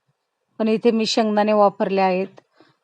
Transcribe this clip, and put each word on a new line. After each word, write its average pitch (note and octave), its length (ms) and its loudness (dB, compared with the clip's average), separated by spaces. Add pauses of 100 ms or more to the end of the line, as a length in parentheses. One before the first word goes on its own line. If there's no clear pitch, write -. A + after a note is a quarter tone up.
(600)
पण A3 80 0
इथे A3+ 220 0
मी A3 160 0
शेंगदाणे G#3+ 480 0
वापरले G3 460 0
आहेत F#3 400 -2 (440)